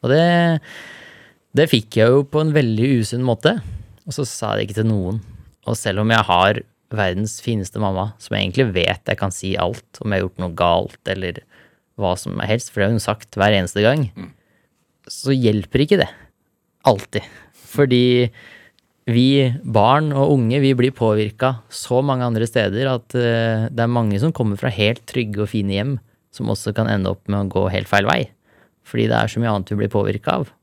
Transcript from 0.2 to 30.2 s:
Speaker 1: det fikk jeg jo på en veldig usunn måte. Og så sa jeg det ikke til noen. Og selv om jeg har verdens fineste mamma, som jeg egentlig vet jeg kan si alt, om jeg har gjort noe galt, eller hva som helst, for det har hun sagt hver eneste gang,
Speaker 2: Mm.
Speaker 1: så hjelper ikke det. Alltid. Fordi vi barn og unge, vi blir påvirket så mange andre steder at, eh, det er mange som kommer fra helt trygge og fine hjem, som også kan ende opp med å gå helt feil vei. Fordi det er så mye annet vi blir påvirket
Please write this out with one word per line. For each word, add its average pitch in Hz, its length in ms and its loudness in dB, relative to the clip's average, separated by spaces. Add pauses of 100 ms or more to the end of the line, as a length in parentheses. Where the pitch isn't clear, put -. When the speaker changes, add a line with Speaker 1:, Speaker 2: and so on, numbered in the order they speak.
Speaker 1:
det 147 160 4
fikk 110 300 0
jeg 113 120 6
jo 139 120 4
på 151 180 -2
en 156 140 0
veldig 120 340 2 (100)
usunn 120 260 -4
måte. 147 300 2 (520)
Og 147 80 -10
så 147 100 -4
sa 107 280 -6
jeg 104 40 0
det 104 120 -4
ikke 104 100 -4
til 113 100 2
noen. 101 300 -2 (480)
Og 117 80 -2
selv 101 260 -2
om 110 100 0
jeg 110 140 4
har 95 340 4 (300)
verdens 104 540 -2
fineste 107 340 -4
mamma, 95 300 -2 (100)
som - 160 -10
jeg 98 140 0
egentlig 120 260 0
vet 90 380 -2
jeg - 80 -4
kan 98 100 -2
si 95 300 -8
alt, - 400 -6
om 107 100 -6
jeg 98 120 0
har - 40 -2
gjort - 160 -10
noe 87 160 -8
galt, 87 480 0
eller 92 320 -6 (640)
hva 90 180 0
som - 220 -8
helst, 110 320 -4
for - 80 -4
det 98 80 2
har 113 80 0
hun 104 80 -2
sagt - 340 -6
hver 104 160 4
eneste 98 300 0
gang, 131 320 2
Speaker 2:
Mm. 92 140 -16 (760)
Speaker 1:
så - 300 -4
hjelper 117 480 2
ikke 190 160 2
det. 135 80 0 (760)
Alltid. 107 380 2 (480)
Fordi 123 600 4 (800)
vi 127 420 4 (120)
barn 127 480 4
og 139 240 2
unge, 123 260 2
vi 135 120 4
blir 123 200 0
påvirket 110 680 0 (100)
så - 320 -2
mange 131 240 0
andre 117 200 0
steder 110 420 0
at, 123 260 -6
eh, 117 540 0
det 117 160 -6
er - 60 0
mange 110 300 0
som 156 120 0
kommer 107 260 -2
fra 131 120 -2
helt 104 360 0
trygge 104 360 -4
og 104 60 -2
fine 101 240 -2
hjem, 113 260 -2 (340)
som 117 160 -8
også 107 260 -4
kan 113 140 0
ende 95 220 0
opp - 180 -8
med 101 180 -2
å 92 60 -8
gå 95 180 0
helt 98 180 -4
feil 101 180 2
vei. - 240 0 (540)
Fordi 113 240 -2
det 113 80 0
er 110 120 2
så 113 120 -8
mye 117 140 -2
annet 98 160 -4
vi 107 60 -4 (100)
blir 104 60 -6
påvirket 101 360 -2